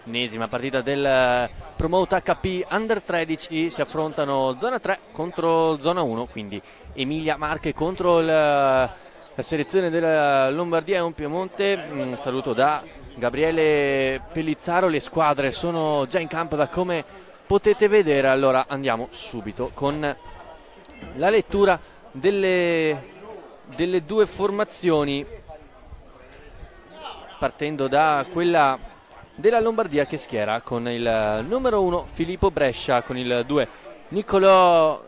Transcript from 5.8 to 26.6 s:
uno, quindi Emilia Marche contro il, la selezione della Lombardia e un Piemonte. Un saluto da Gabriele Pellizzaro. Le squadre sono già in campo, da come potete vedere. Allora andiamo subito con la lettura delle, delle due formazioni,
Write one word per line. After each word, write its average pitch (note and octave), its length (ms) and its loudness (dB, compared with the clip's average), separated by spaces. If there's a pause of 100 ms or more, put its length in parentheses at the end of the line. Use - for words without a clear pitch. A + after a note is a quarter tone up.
uno, A#2 240 -2
quindi G#2 340 -10 (360)
Emilia D3+ 420 -4
Marche D3+ 380 -4
contro F3 460 2
il, D#3+ 80 0
la C#3 600 4 (460)
selezione E3 540 0
della D3+ 580 4
Lombardia E3 480 0
e F3 40 2
un E3+ 120 -2
Piemonte. F#3 680 -2 (120)
Un C3 260 -6
saluto C3 380 -4
da C#3 280 2 (340)
Gabriele C#3 1040 0 (100)
Pellizzaro. E3+ 560 0
Le D3+ 120 0
squadre C#3+ 520 0
sono D#3 540 0
già D#3 120 -2
in E3 100 -4
campo, D#3+ 280 -4
da D3 120 2
come F3 360 -2 (400)
potete G3+ 440 4
vedere. D3+ 400 4
Allora C3 400 4
andiamo C3 420 -2
subito A2+ 640 -8
con C#3+ 420 -2 (1000)
la D#3+ 120 2
lettura G3+ 500 4 (320)
delle, E3+ 1080 0 (580)
delle F3 280 0
due G#3 220 2
formazioni, F3 1000 0 (2250)